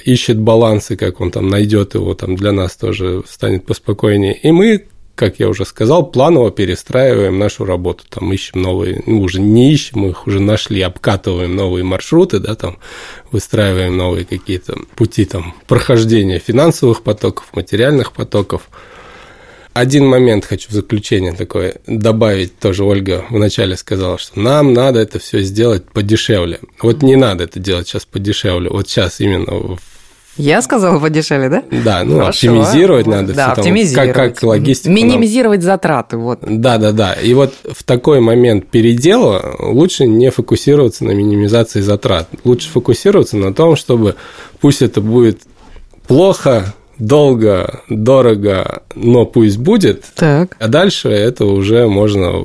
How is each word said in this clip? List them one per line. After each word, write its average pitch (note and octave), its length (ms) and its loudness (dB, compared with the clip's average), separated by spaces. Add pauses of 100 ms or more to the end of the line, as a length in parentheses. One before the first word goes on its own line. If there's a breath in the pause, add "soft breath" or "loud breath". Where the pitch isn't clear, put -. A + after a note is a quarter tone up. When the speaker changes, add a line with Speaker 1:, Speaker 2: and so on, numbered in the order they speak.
Speaker 1:
ищет B2 360 0
балансы, A2 580 2
как F#2 240 -6
он F#2 100 -4
там F#2+ 160 -4
найдёт G#2 480 0
его, F#2 180 -4
там F#2 220 -6
для G2+ 160 -2
нас F#2 240 -4
тоже F#2+ 540 -6
станет G2+ 360 -4
поспокойнее. G2+ 720 -2
И D#3 140 0
мы, G#3 340 2 (300)
как G2+ 240 -4
я G#2+ 100 0
уже F#2+ 160 -4
сказал, D3 420 0
планово B2+ 440 2
перестраиваем G2+ 880 -2
нашу G#2 260 -4
работу. F2+ 440 -4
Там F#2+ 240 -6
ищем - 280 -6
новые, F#2 440 -4
ну, A2+ 160 0
уже F#2 180 -4
не A2+ 320 4
ищем, C#3 300 -2
мы G2 80 0
их - 180 -10
уже G2+ 140 -2
нашли, G2+ 400 -2
обкатываем F2+ 760 -4
новые F2+ 280 -2
маршруты, G2+ 560 0
да, G#2 160 -6
там - 220 -10 (540 loud breath)
выстраиваем F#2+ 680 -2
новые F2+ 280 -4
какие-то - 500 -8 (200)
пути A2 300 0
там - 280 -10 (140)
прохождения A2+ 720 2
финансовых B2+ 640 0
потоков, - 500 -6
материальных A#2 600 -2
потоков. G#2 560 -6 (1040 loud breath)
Один C3+ 320 2
момент B2+ 380 2
хочу - 260 -8
в G#2+ 40 -12
заключение G2+ 580 -2
такое F2+ 440 -6 (120)
добавить. A2 720 -2
Тоже G2 240 -2
Ольга F#2+ 460 0
вначале G#2 480 -2
сказала, F#2 400 -4
что - 200 -14
нам C3+ 360 2
надо B2 260 2
это G#2+ 200 -2
всё - 220 -6
сделать G#2 440 0
подешевле. G2+ 760 -2 (220)
Вот A#2 220 0
не C3 120 6
надо G2 300 2
это - 160 -10
делать F2+ 260 -4
щас - 160 -10
подешевле. F#2+ 680 -4
Вот - 200 -4
щас - 320 -4
именно F#2 320 -2
в F#2 260 -8 (560)
Speaker 2:
Я G#3 260 0
сказала F#3 380 0
подешевле, D3+ 480 -2
да? - 160 -2 (220)
Speaker 1:
Да, F#2 180 0
ну, B2+ 140 0
Speaker 2:
Хорошо. F#2 100 2 (220)
Speaker 1:
оптимизировать A#2+ 580 4
надо G2+ 260 0
Speaker 2:
Да, C#3 120 0
Speaker 1:
всё B2 100 0
там. A2+ 60 -4
Speaker 2:
оптимизировать. C#3+ 520 2
Speaker 1:
Как, B2 200 0
как - 100 -14
логистику A#2 460 0
нам F#3+ 80 4
Speaker 2:
Минимизировать A3+ 640 2
затраты, E3 540 -2
вот. A#2 240 -4
Speaker 1:
Да, A2+ 360 0
да, G#2+ 140 2
да. G#2 220 0
И A#2 200 0
вот C3+ 200 2 (100)
в - 220 -14
такой C3 340 2
момент A#2 480 2
передела A#2+ 920 2
лучше C#3+ 460 2
не A#2 260 4
фокусироваться B2+ 720 0
на A2 60 0
минимизации G#2 680 0
затрат. G2 480 -2 (160)
Лучше B2 240 0
фокусироваться C3 680 0
на F#2+ 160 -2
том, D#3+ 240 2
чтобы A2+ 380 0 (440 loud breath)
пусть C#3+ 220 2
это A2+ 180 0
будет A2+ 440 2 (640 soft breath)
плохо, C3 640 2 (260)
долго, A2 920 2
дорого, A2 920 0 (100)
но A#2 320 2
пусть G#2+ 320 2
будет. D3 460 0 (120)
Speaker 2:
Так. D#3+ 440 0
Speaker 1:
А A2 80 -4
дальше D#3 420 0
это G#2+ 360 0
уже G2+ 420 2
можно G2 460 0 (120)